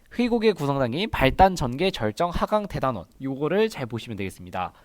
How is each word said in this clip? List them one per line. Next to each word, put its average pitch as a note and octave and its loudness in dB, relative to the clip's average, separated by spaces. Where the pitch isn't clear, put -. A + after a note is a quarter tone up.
휘곡의 A3+ 2
구성 C#3+ 0
단계인 C3+ 0
발단, F3 4
전개, C#3+ 0
절정, A#2 -2
하강, G#3 0
대단원 C3 -2
요거를 D3 0
잘 C#3+ -6
보시면 A#2 -8
되겠습니다. F#2 -8